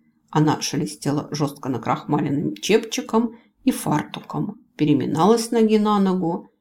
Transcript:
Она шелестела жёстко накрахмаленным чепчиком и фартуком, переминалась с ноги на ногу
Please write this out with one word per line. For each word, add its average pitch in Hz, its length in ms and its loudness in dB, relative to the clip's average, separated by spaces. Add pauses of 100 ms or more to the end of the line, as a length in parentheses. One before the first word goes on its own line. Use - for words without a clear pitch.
(300)
Она 151 320 2
шелестела 143 720 -4
жёстко 147 380 -4
накрахмаленным 143 880 -2
чепчиком 226 800 -2 (260)
и 254 80 2
фартуком, - 880 -6 (160)
переминалась 151 680 2
с - 40 -16
ноги 220 260 4
на 208 220 2
ногу 185 600 0